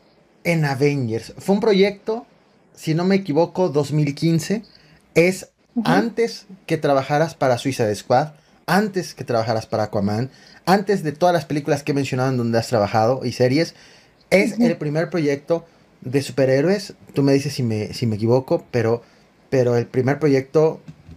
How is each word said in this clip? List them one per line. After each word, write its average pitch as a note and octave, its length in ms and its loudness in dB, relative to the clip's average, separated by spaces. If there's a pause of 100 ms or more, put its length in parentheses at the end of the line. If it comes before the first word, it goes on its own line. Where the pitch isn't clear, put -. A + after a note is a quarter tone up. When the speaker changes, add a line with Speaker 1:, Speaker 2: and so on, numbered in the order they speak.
(440)
Speaker 1:
en E3 220 0
Avengers? C3+ 720 -2
Fue G3 180 0
un G#3 60 -2
proyecto, G#3 640 0 (500)
si - 200 -4
no F3 100 -2
me F#3+ 100 4
equivoco, E3+ 540 0
dos C#3 240 -2
mil D3 220 0
quince. E3 480 -2 (520)
Es F3+ 340 2 (260)
Speaker 2:
Ujú. A3+ 140 -2
Speaker 1:
antes A3+ 580 -2 (180)
que D#3+ 120 -2
trabajaras D3 580 0
para B2+ 220 0
Suicide A#2 380 -2
Squad, C3 340 0 (360)
antes F#3+ 480 -2
que - 100 -12
trabajaras A2+ 420 -2
para G#2+ 180 -2
Aquaman, G#2 460 -2 (360)
antes G3 380 0
de D3+ 80 -4
todas F3 220 2
las E3 120 -2
películas D3 380 -2
que D#3 80 -4
he C#3+ 40 0
mencionado C3 340 -2
en C3 80 -2
donde A#2 220 0
has - 80 -2
trabajado A2+ 580 0
y B2 60 -4
series. B2+ 420 0 (560)
Es G3+ 240 2
Speaker 2:
Ujú. A3 140 0
Speaker 1:
el E3+ 100 -2
primer D#3 320 -4
proyecto D#3 560 -2 (360)
de C3 200 -2
superhéroes, C#3 720 0 (200)
tú C#3+ 100 0
me C#3 100 4
dices C#3 200 0
si C3 100 -4
me, G#2+ 300 -4
si A#2+ 140 -2
me G#2+ 80 0
equivoco, B2 560 0
pero, A#2 320 0 (460)
pero B2 260 2
el A#2 120 0
primer C3 320 -2
proyecto D3+ 600 2 (380)